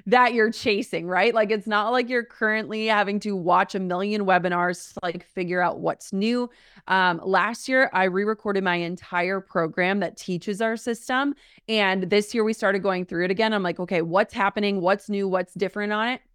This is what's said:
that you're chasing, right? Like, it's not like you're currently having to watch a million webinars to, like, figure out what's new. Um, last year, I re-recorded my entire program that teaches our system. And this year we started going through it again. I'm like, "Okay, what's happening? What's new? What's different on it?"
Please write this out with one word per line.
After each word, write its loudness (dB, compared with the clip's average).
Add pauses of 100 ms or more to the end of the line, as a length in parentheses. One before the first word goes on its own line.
that 4
you're 4
chasing, -2
right? 2
Like, 2
it's -4
not 0
like 0
you're 0
currently -2
having 2
to -4
watch 2
a -2
million -2
webinars 0
to, -10
like, -6
figure -2
out -2
what's -4
new. 0 (380)
Um, 2
last 0
year, 4
I 2
re-recorded -2
my 2
entire -4
program 0
that -4
teaches -6
our 0
system. -2 (320)
And 2
this 2
year 2
we 0
started 0
going 0
through -2
it 0
again. 0
I'm 0
like, -2
"Okay, 0
what's 0
happening? 0
What's 0
new? -2
What's -2
different -4
on -2
it?" -6 (140)